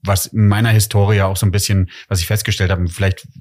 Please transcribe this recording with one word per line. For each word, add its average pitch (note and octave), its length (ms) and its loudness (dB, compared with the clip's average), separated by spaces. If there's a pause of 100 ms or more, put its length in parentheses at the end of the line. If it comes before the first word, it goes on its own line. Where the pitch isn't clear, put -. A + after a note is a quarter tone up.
was G2 240 -2
in G#2+ 220 2
meiner A2 200 2
Historie G#2 540 2
auch F#2+ 160 -2
so G#2+ 80 0
ein F#2+ 40 2
bisschen, F#2+ 380 0 (200)
was F#2 120 -2
ich E2+ 60 -6
festgestellt G#2 440 -2
habe, F2+ 180 -2
vielleicht, F#2+ 380 -4 (140)